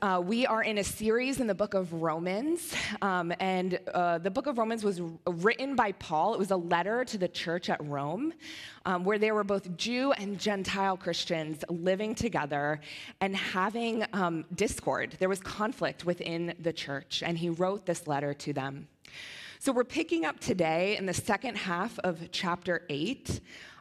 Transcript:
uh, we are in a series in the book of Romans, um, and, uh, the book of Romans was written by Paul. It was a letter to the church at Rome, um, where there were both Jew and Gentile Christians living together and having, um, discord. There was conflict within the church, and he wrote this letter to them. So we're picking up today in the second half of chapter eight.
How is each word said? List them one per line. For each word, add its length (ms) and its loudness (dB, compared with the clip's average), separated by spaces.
uh, 220 4
we 220 4
are 160 4
in 160 2
a 60 2
series 560 2
in 80 2
the 60 2
book 200 0
of 180 0
Romans, 800 0
um, 380 2
and, 400 2
uh, 260 4
the 120 0
book 160 -2
of 100 0
Romans 280 0
was 180 0
written 480 2
by 160 4
Paul. 440 2
It 40 0
was 140 0
a 40 4
letter 500 2
to 120 -6
the 80 2
church 420 -2
at 160 -2
Rome, 480 -2
um, 160 2
where 160 4
there 160 4
were 80 4
both 340 0
Jew 360 2
and 260 -2
Gentile 580 0
Christians 720 -2
living 460 0
together 680 0
and 140 0
having, 800 0
um, 320 0
discord. 640 0
There 100 4
was 120 0
conflict 640 -2
within 560 -2
the 120 0
church, 540 -6
and 100 0
he 140 0
wrote 340 0
this 220 -2
letter 260 0
to 200 -6
them. 340 -6
So 140 2
we're 100 4
picking 420 -2
up 140 -4
today 580 2
in 100 -2
the 80 0
second 420 0
half 420 -2
of 320 -2
chapter 600 -2
eight. 500 -4